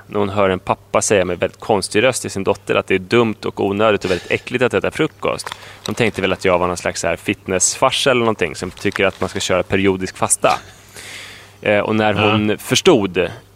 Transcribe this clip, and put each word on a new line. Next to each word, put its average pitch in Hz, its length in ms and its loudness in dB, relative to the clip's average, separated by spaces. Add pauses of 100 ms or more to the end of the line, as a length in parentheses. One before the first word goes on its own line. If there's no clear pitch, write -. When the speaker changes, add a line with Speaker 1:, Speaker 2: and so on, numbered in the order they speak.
Speaker 1:
när 104 120 -4
hon 101 100 0
hör 98 200 2
en 92 100 0
pappa - 420 -2
säga 98 240 2
med 90 140 -4
väldigt 92 200 -4
konstig 104 440 0
röst 123 180 2
till 104 100 -8
sin 98 120 -6
dotter 101 320 -2
att 101 120 0
det 98 80 2
är 95 40 0
dumt 110 360 2 (100)
och 98 140 -6
onödigt 101 460 2
och 92 60 0
väldigt 90 200 -4
äckligt 123 320 -2
att 120 100 2
äta 95 180 0
frukost. - 640 -4 (300)
De 104 100 -6
tänkte 107 260 0
väl 92 120 0
att - 120 -4
jag 90 140 4
var 87 80 0
någon 90 100 -4
slags - 240 -6
så 85 60 -2
här 85 80 -2
fitnessfarsa - 960 0
eller 123 80 2
någonting 104 360 0
som 92 160 -8
tycker - 340 -2
att 95 160 -2
man 95 80 -2
ska - 100 -8
köra 90 240 0
periodisk 95 540 0
fasta. - 420 0 (1000)
Eh, 104 180 2
och 107 160 0
när 107 180 2
hon 107 360 2
Speaker 2:
Ja. 104 80 -2
Speaker 1:
förstod 98 720 2 (280)